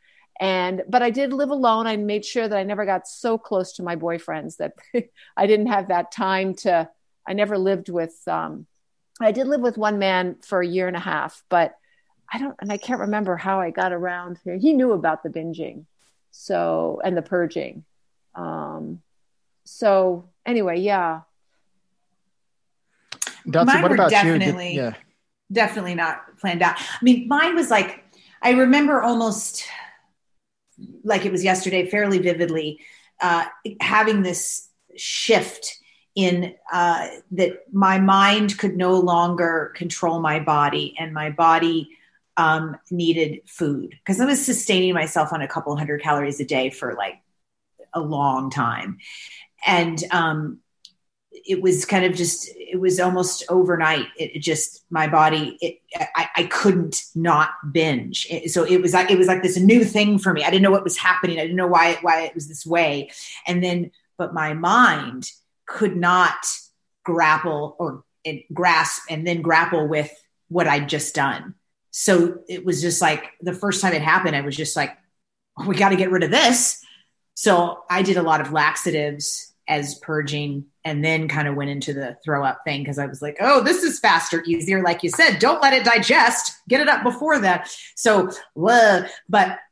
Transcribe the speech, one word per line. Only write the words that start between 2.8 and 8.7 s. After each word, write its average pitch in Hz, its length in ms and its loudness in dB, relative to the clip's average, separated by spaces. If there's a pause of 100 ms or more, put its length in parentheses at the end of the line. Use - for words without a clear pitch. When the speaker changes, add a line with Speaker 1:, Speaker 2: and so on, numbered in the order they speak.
Speaker 1:
got 190 240 -4
so 226 280 -4
close 185 360 -4
to 185 100 -12
my 170 140 -6
boyfriends 160 580 -8
that 151 160 -8 (220)
<laughs> 240 100 -2 (320)
I 196 120 2
didn't 208 200 2
have 196 220 0
that 175 240 -2
time 190 500 -2
to, 170 260 2 (380)
I 190 60 -8
never 202 240 0
lived 190 320 -2
with, 165 260 -4 (100)
um, 160 400 -6 (540)